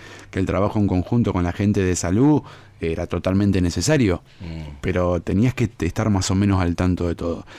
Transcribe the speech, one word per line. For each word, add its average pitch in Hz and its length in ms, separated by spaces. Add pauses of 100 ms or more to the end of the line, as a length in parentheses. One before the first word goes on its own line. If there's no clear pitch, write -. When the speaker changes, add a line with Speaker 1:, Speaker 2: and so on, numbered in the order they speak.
(300)
Speaker 1:
que 95 100
el 95 60
trabajo 92 340
en 101 80
conjunto 95 460
con 90 100
la 87 100
gente 101 280
de 92 140
salud 123 480 (360)
era 82 280
totalmente 95 540
necesario, 90 600 (200)
Speaker 2:
Mm. 80 400
Speaker 1:
pero 90 400
tenías 120 320
que 120 160
t-, - 180
estar 107 220
más 98 200
o 95 60
menos 98 260
al 85 140
tanto 90 320
de 82 80
todo. 82 300 (140)